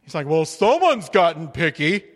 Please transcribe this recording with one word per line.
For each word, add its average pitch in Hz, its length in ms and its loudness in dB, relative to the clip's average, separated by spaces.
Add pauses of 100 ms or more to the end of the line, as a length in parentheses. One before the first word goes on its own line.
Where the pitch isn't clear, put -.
He's - 120 -20
like, 147 140 -6
"Well, 160 160 0
someone's 247 640 0
gotten 165 400 0
picky." 156 560 -2 (120)